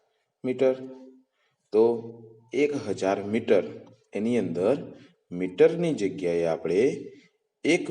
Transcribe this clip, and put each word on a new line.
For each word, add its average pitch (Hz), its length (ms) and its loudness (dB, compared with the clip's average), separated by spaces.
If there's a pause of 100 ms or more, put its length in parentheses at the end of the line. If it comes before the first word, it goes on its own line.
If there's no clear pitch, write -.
(440)
મીટર. 131 320 0 (960)
તો 107 100 6 (680)
એક 147 180 2 (160)
હજાર 98 380 0
મીટર, 110 380 2 (480)
એની 113 320 0
અંદર 90 320 0 (560)
મીટરની 151 640 2
જગ્યાએ 85 520 -2
આપણે 80 340 0 (840)
એક 160 260 2